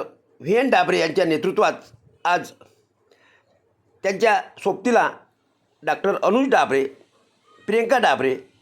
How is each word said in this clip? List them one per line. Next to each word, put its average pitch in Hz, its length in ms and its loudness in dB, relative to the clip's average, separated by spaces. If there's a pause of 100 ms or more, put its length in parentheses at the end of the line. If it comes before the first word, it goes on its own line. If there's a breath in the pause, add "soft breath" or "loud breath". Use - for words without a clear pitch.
(400)
व्ही 156 160 -2
एन 254 140 2
डाबरे 180 300 2
यांच्या 165 260 0
नेतृत्वात 165 480 0 (520)
आज 175 260 -2 (1500 soft breath)
त्यांच्या 196 380 0 (220)
सोबतीला 196 480 0 (720)
डॉक्टर 156 400 -2
अनुज 247 260 2
डाबरे, 135 360 2 (840)
प्रियंका 233 300 0
डाबरे, 131 400 0 (240)